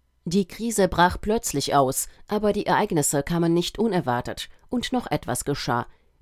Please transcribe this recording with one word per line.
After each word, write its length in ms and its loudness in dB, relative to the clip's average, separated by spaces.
Die 220 2
Krise 400 0
brach 340 4
plötzlich 540 -2
aus, 320 2
aber 240 0
die 140 -2
Ereignisse 580 2
kamen 280 2
nicht 240 0
unerwartet. 760 -2
Und 240 -4
noch 180 -2
etwas 340 -4
geschah. 440 -2